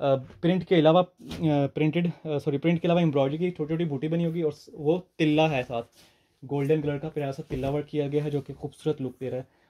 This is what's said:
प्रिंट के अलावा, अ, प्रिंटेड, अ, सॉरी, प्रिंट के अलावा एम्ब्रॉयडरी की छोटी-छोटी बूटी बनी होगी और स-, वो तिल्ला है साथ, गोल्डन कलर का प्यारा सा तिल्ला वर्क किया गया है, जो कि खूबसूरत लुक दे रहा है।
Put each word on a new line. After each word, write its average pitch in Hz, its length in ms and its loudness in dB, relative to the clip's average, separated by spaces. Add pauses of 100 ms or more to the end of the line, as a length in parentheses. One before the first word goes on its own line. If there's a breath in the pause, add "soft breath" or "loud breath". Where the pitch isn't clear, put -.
प्रिंट 151 640 0
के 185 100 2
अलावा, 160 260 6
अ, 180 60 0 (400)
प्रिंटेड, 151 600 2
अ, 165 60 -2 (140)
सॉरी, 143 320 -2
प्रिंट 165 220 2
के 175 80 0
अलावा 175 120 4
एम्ब्रॉयडरी 143 380 2
की 180 120 0
छोटी-छोटी 165 340 -4
बूटी 143 240 -4
बनी 170 160 0
होगी 165 180 -2
और 151 100 0
स-, - 220 -20
वो 165 340 -2 (100)
तिल्ला 156 300 4
है 135 140 0
साथ, 117 200 -6 (600 soft breath)
गोल्डन 143 360 0
कलर 143 180 -2
का 156 100 -8
प्यारा 143 240 -4
सा 147 180 -10
तिल्ला 135 200 -4
वर्क 147 200 -4
किया 143 180 -2
गया 147 160 0
है, 151 60 -4
जो 143 100 -2
कि 151 120 -14
खूबसूरत 151 480 -6
लुक 127 200 -6
दे 131 80 -6
रहा 127 120 -6
है। - 300 -20